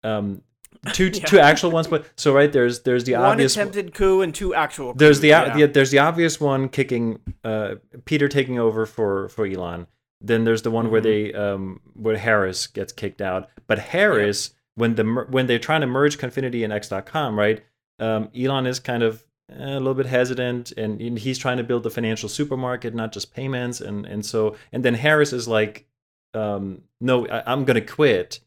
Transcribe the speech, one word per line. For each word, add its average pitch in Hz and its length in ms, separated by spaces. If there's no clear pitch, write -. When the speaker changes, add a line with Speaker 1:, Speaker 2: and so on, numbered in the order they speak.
Speaker 1:
Um, 104 380
two, 175 140
Speaker 2:
<laughs> - 60
Yeah. 196 120
Speaker 1:
two 170 140
actual 151 320
ones, 160 160
but 160 180
so, 143 180
right, 143 180
there's, 120 300
there's 123 220
the 123 100
Speaker 2:
One 120 100
Speaker 1:
obvious 135 300
Speaker 2:
attempted 202 400
coup 190 280
and 170 120
two 185 200
actual 143 400
Speaker 1:
There's 143 240
Speaker 2:
coups, 143 40
Speaker 1:
the 151 120
o-, 160 120
Speaker 2:
yeah. 147 220
Speaker 1:
the, 147 60
there's 135 180
the 139 80
obvious 165 400
one 135 300
kicking, 117 500
uh, 107 320
Peter 143 220
taking 131 320
over 113 260
for, 98 440
for 110 160
Elon. 87 420
Then 113 240
there's 113 180
the 117 80
one 113 180
where 110 120
Speaker 2:
Mm-hmm. 107 320
Speaker 1:
they, - 0
um, 98 480
where 110 240
Harris 101 500
gets - 240
kicked - 300
out. 95 280
But - 120
Harris, 202 680
Speaker 2:
Yep. - 60
Speaker 1:
when 117 200
the 110 80
mer-, 113 260
when 131 180
they're 120 120
trying 156 220
to 135 60
merge 143 300
Confinity 123 460
and 107 100
X 104 160
dot 98 160
com, 135 320
right? 107 260
Um, 110 360
Elon 131 300
is 127 140
kind 120 240
of, 110 200
eh, 135 240
a - 20
little 131 160
bit 131 120
hesitant, 123 680
and, 107 280
and 117 180
he's 123 180
trying 127 200
to 120 60
build 120 200
the 113 60
financial 110 400
supermarket, 127 640
not 113 180
just - 220
payments, 123 480
and, 101 240
and 104 200
so, 110 300
and 127 140
then 123 80
Harris 147 400
is 120 140
like, 107 400
um, 98 500
"No, 123 260
I, 113 240
I'm 131 140
gonna 117 160
quit 110 640